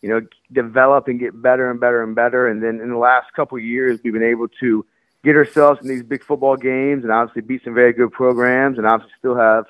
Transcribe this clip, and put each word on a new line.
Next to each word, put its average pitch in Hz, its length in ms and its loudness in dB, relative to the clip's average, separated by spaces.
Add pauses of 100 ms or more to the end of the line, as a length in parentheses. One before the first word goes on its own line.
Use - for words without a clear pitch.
you 101 60 -8
know, 113 120 0 (320)
develop 131 560 2
and 123 100 -6
get 113 240 -8
better 127 260 2
and 120 120 -6
better 120 240 0
and 110 100 -8
better. 123 320 0
And 110 160 -2
then 113 180 -4
in 120 100 -10
the 120 60 -6
last 123 380 0
couple 131 240 -6
of 110 60 -12
years, 120 400 -2
we've 117 80 -2
been 113 100 -2
able 117 240 -2 (140)
to 110 260 -2 (380)
get 147 100 4
ourselves 147 480 4
in 127 60 -10
these 127 160 -6
big 131 180 -8
football 135 340 -2
games 131 460 -2
and 113 100 -4
obviously 117 300 -2
beat 120 220 -10
some 117 100 -10
very 120 180 4
good 117 200 -2
programs 127 680 0
and 110 80 -2
obviously 110 320 -2
still 127 160 -4
have 113 360 4